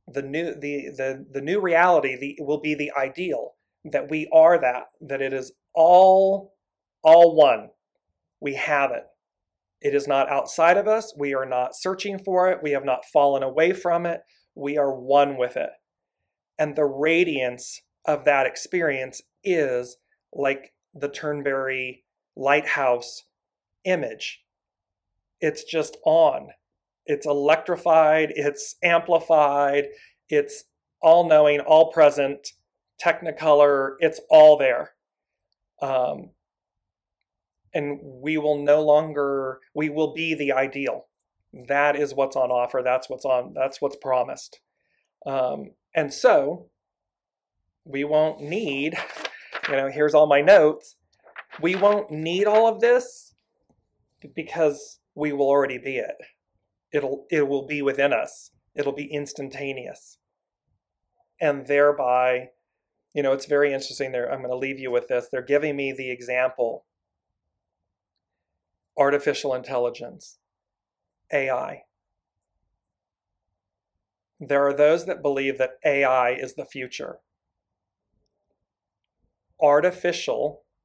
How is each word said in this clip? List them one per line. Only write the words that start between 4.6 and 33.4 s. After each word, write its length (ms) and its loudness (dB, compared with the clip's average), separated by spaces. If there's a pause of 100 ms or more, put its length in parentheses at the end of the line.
that 180 -8
it 140 -4
is 180 -8 (220)
all, 800 6 (500)
all 320 10
one. 320 4 (720)
We 140 -6
have 380 -2
it. 120 -10 (800)
It 120 -2
is 140 -2
not 220 0
outside 480 2
of 100 -2
us. 280 -2
We 180 -6
are 120 -4
not 300 -4
searching 420 -8
for 320 0
it. 120 -4
We 80 -4
have 160 -4
not 260 -2
fallen 300 2
away 320 0
from 320 -2
it. 160 -6 (320)
We 240 -6
are 160 0
one 420 2
with 220 -4
it. 120 -6 (880)
And 180 -4
the 80 0
radiance 1000 -2 (240)
of 180 -2
that 220 2
experience 760 -6 (220)
is 540 -2 (380)
like 400 -4 (200)
the 140 -8
Turnberry 960 -8 (320)
lighthouse 880 -2 (600)
image. 580 -6 (1000)
It's 240 -4
just 400 -6
on. 440 2 (580)
It's 180 -4
electrified. 1120 2
It's 460 -6
amplified. 1040 2 (420)
It's 360 -2 (360)
all-knowing, 600 6
all-present, 880 4 (540)
technicolor. 1000 2